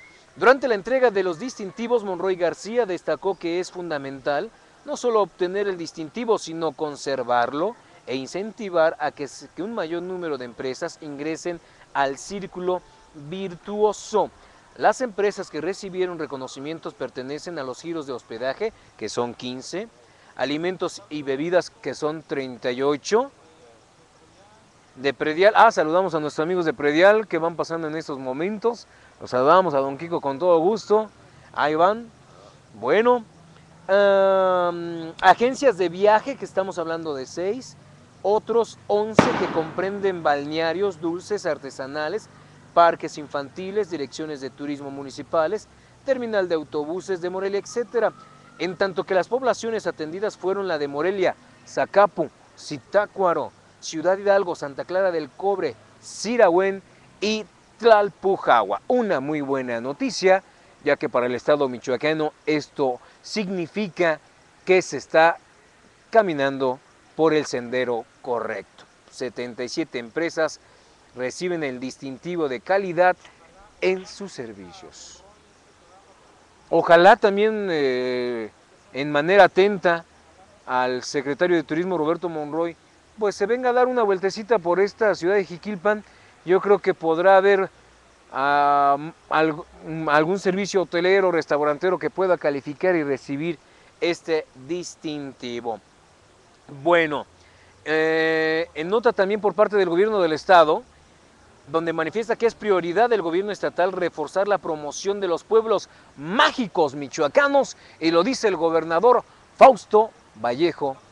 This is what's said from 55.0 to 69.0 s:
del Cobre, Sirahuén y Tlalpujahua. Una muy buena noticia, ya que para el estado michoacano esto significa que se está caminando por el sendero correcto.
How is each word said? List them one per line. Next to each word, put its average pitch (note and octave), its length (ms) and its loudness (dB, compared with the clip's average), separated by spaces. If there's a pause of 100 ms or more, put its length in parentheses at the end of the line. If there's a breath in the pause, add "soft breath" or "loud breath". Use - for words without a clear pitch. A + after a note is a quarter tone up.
del D#3 180 -4
Cobre, F#3 460 -4 (260)
Sirahuén G3 800 2 (400 soft breath)
y G#3+ 240 -2 (320)
Tlalpujahua. F#3 1080 4
Una A3 320 2
muy D3 220 -4
buena C3 380 -4
noticia, F#3 640 0 (400 soft breath)
ya C#3+ 120 2
que C#3+ 140 -4
para B2 180 0
el B2 80 -2
estado C#3+ 340 2
michoacano D3 640 -2 (140)
esto C#3 520 -2 (220 soft breath)
significa F3+ 1000 -2 (460)
que F#3 160 4
se D3+ 160 -6
está D#3+ 400 4 (720)
caminando C3+ 720 2 (360)
por D#3 200 4
el D3 100 0
sendero A#2+ 600 -4 (180)
correcto. A2 600 -6 (280)